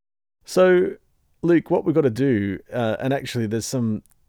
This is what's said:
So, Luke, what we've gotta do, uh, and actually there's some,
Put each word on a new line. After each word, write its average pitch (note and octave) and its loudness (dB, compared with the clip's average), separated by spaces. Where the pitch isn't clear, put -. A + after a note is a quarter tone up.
So, F#3 2
Luke, E3 2
what - 0
we've D#3+ 0
gotta C#3+ 4
do, G#2+ 0
uh, A2+ -4
and C3 -2
actually B2+ -6
there's A2 -4
some, A2+ -4